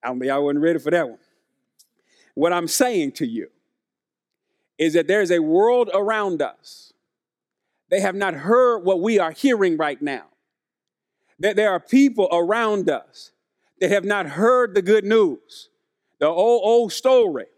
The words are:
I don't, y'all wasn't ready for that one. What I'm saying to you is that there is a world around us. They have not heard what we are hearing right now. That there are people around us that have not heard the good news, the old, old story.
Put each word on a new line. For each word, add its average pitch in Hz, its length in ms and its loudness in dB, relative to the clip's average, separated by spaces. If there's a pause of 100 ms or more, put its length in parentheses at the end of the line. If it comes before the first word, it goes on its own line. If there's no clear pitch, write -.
I 117 60 -8
don't, 127 160 -8
y'all 139 220 -2
wasn't 143 180 -2
ready 165 160 0
for 147 120 -4
that 165 180 -2
one. 110 100 -20 (1120)
What 165 200 0
I'm 170 160 -4
saying 175 440 -4
to 139 140 -8
you 113 220 -10 (1300)
is 156 160 -2
that 165 160 0
there 202 120 2
is 175 100 0
a 175 80 2
world 208 540 2
around 202 480 -2
us. - 520 -12 (960)
They 190 100 0
have 190 160 -2
not 196 200 -4
heard 220 500 2
what 185 160 2
we 214 180 2
are 165 120 0
hearing 196 440 0
right 151 260 -4
now. 127 260 -8 (1120)
That 196 180 0
there 208 140 2
are 180 100 -2
people 233 500 2
around 202 580 0
us - 420 -8 (480)
that 185 120 0
have 196 120 0
not 202 220 -2
heard 214 500 0
the 202 60 2
good 202 240 2
news, 202 640 -2 (500)
the 147 80 0
old, 202 380 2
old 233 260 2
story. 220 540 2 (120)